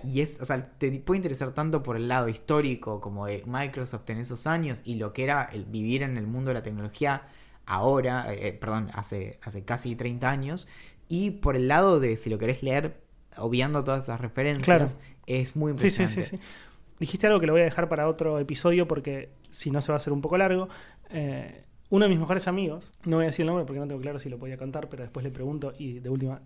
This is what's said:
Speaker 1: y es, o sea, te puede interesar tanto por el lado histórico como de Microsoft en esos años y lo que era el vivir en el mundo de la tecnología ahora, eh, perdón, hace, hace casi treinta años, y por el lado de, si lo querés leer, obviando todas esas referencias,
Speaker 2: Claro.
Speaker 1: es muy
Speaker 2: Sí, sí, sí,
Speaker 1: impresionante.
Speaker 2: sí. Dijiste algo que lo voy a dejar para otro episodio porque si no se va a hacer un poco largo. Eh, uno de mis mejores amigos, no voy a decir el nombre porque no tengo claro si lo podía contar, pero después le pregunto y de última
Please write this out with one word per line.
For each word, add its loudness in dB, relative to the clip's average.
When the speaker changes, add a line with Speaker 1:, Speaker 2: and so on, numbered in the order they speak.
Speaker 1:
y 0
es, -2
o -10
sea, -2
te 2
puede 2
interesar -2
tanto 0
por -4
el -2
lado 2
histórico 0
como -6
de -4
Microsoft -6
en -6
esos -8
años -2
y -6
lo -4
que -4
era 2
el -8
vivir -2
en -4
el -4
mundo -2
de 0
la -6
tecnología -2
ahora, 2
eh, -4
perdón, -4
hace, -8
hace -10
casi -4
treinta -2
años, -4
y 0
por 4
el 4
lado 8
de, 4
si -4
lo 0
querés 0
leer, 0
obviando 0
todas 0
esas -6
referencias, -2
Speaker 2:
Claro. 8
Speaker 1:
es -2
muy 0
Speaker 2:
Sí, 4
sí, 0
sí, 4
Speaker 1:
impresionante. -2
Speaker 2:
sí. -10
Dijiste 0
algo 6
que 2
lo 4
voy 8
a 6
dejar 2
para 2
otro 0
episodio 4
porque -4
si -6
no 0
se 0
va 4
a 2
hacer -2
un 0
poco 2
largo. 4
Eh, -6
uno 6
de 6
mis 4
mejores 0
amigos, -4
no 2
voy 4
a 2
decir 0
el 2
nombre 0
porque -6
no -6
tengo -8
claro -6
si -10
lo -10
podía -10
contar, -8
pero -12
después -8
le -4
pregunto -6
y -8
de -8
última -2